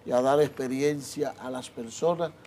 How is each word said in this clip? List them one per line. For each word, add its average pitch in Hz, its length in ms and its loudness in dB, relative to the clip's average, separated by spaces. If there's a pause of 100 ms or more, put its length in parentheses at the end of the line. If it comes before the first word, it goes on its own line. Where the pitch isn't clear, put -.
y - 80 -8
a 123 80 4
dar 135 200 6
experiencia 143 1000 0
a 127 120 -10
las 127 200 -8
personas 156 600 -2 (160)